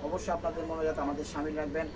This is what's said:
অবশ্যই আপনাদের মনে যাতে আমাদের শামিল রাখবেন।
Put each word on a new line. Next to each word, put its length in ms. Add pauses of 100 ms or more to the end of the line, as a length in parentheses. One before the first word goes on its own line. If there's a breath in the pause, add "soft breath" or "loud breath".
অবশ্যই 300
আপনাদের 340
মনে 160
যাতে 180
আমাদের 260
শামিল 300
রাখবেন। 240 (100)